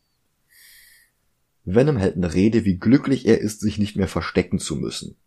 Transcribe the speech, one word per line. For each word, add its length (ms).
Venom 320
hält 200
eine 180
Rede, 320
wie 100
glücklich 500
er 140
ist, 200
sich 180
nicht 180
mehr 120
verstecken 500
zu 180
müssen. 400